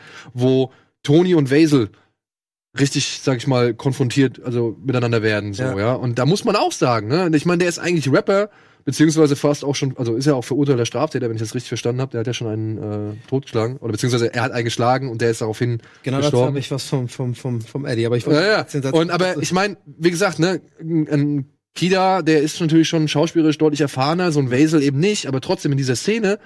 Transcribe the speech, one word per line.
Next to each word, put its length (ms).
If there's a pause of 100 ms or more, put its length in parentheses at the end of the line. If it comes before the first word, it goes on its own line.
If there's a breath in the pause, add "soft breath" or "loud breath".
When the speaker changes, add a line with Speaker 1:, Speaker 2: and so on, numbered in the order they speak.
(340 loud breath)
Speaker 1:
wo 380 (320 soft breath)
Toni 320
und 160
Wesel 380 (920 soft breath)
richtig, 420
sag 160
ich 100
mal, 260
konfrontiert, 680
also 400
miteinander 380
werden, 320
so, 100
Speaker 2:
Ja. 140
Speaker 1:
ja. 160
Und 240
da 80
muss 200
man 100
auch 160
sagen, 360
ne? 280
Ich 100
meine, 140
der 100
ist 100
eigentlich 320
Rapper, 380 (360 soft breath)
beziehungsweise 500
fast 280
auch 120
schon, 220
also 180
ist 100
ja 80
auch 120
verurteilter 400
Straftäter, 440
wenn 60
ich 60
das 120
richtig 160
verstanden 320
hab. 100
Der 100
hat 60
ja 60
schon 140
einen, 300
äh, 520
totgeschlagen. 480
Oder 140
beziehungsweise 420
er 80
hat 120
einen 100
geschlagen 480
und 100
der 100
ist 100
daraufhin 400 (220 loud breath)
Speaker 2:
Genau, 140
dazu 140
Speaker 1:
gestorben. 240
Speaker 2:
hab 40
ich 120
was 140
vom, 220
vom, 280
vom, 260
vom 240
Eddie. 220
Aber 100
ich 80
wollte 160
Speaker 1:
Ja, 60
ja. 160
Speaker 2:
den 180
Satz 140
Speaker 1:
Und 160
aber 280
ich 120
mein, 340
wie 240
gesagt, 300
ne, 220 (180)
ein, 300
ein 400 (260)
Kida, 460
der 200
ist 180
natürlich 300
schon 180
schauspielerisch 500
deutlich 240
erfahrener, 500
so 80
ein 100
Wesel 320
eben 180
nicht. 280
Aber 140
trotzdem 320
in 40
dieser 180
Szene, 500